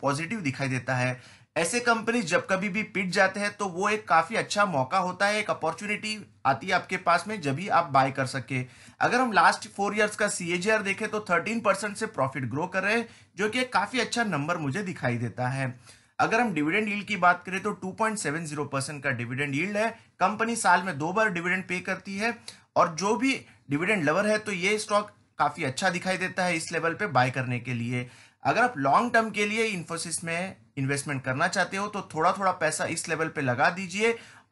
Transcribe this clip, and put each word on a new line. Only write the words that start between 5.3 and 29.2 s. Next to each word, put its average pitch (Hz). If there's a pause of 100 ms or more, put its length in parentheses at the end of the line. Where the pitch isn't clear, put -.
एक 208
अपॉर्चुनिटी 208 (300)
आती 139
है 190
आपके 180
पास 175
में 208
जब 143
भी 180
आप 160
बाय 135
कर 135
सके। 127 (380)
अगर 196
हम 247
लास्ट 190
फोर 208
ईयर्स 214
का 208
सीएजीआर 185
देखें 196
तो 214
थर्टीन 202
परसेंट 202
से 220
प्रॉफिट 135
ग्रो 135
कर 185
रहे 202
हैं, 233 (280)
जो 208
कि 226
एक 247
काफी 202
अच्छा 233
नंबर 170
मुझे 139
दिखाई 131
देता 120
है। 131 (380)
अगर 185
हम 226
डिविडेंड 170
यील्ड 202
की 208
बात 175
करें 185
तो 208
टू 185
पॉइंट 220
सेवन 165
ज़ीरो 147
परसेंट 139
का 143
डिविडेंड 131
यील्ड 190
है। 220 (300)
कंपनी 214
साल 185
में 185
दो 160
बार 220
डिविडेंड 180
पे 180
करती 190
है 226 (400)
और 165
जो 190
भी 254 (300)
डिविडेंड 180
लवर 165
है 214
तो 214
ये 190
स्टॉक 208 (260)
काफी 151
अच्छा 165
दिखाई 180
देता 180
है 180
इस 160
लेवल 165
पे 208
बाय 127
करने 123
के 123
लिए। 123 (340)
अगर 160
आप 247
लॉन्ग 147
टर्म 220